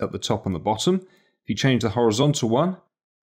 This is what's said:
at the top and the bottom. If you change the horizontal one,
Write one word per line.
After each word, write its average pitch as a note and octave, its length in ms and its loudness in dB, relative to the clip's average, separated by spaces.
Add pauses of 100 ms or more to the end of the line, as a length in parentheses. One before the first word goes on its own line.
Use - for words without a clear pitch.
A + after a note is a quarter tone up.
at F#2+ 100 -4
the G#2 80 -8
top - 260 -4
and G2 80 -2
the E2 60 -4
bottom. A2 360 0
If - 540 -12
you A2 60 -2
change B2 280 2
the A2+ 60 2
horizontal A#2 600 2
one, E3 280 0 (460)